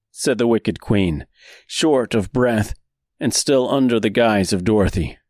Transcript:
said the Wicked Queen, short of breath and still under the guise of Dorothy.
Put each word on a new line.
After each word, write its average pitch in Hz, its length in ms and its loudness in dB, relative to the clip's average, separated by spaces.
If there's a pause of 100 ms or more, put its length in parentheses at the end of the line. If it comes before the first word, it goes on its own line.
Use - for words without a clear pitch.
(100)
said - 280 -4
the 117 80 0
Wicked 113 340 0
Queen, 90 460 0 (400)
short 131 480 0
of 104 180 -2
breath 120 420 0 (460)
and - 140 -2
still 131 340 0
under 123 320 0
the 107 100 0
guise 104 420 2
of 92 120 -2
Dorothy. 95 540 0 (120)